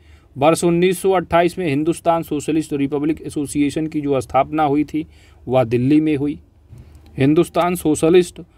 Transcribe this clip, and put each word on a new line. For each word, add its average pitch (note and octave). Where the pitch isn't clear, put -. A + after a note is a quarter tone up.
वर्ष D#3+
उन्नीस F3
सौ F#3+
अट्ठाईस F3
में F3+
हिंदुस्तान D#3+
सोशलिस्ट D3+
रिपब्लिक C#3+
एसोसिएशन D3
की D#3
जो C#3
स्थापना D3
हुई D3
थी, D3+
वह B2+
दिल्ली B2
में D#3
हुई। D3
हिंदुस्तान E3
सोशलिस्ट E3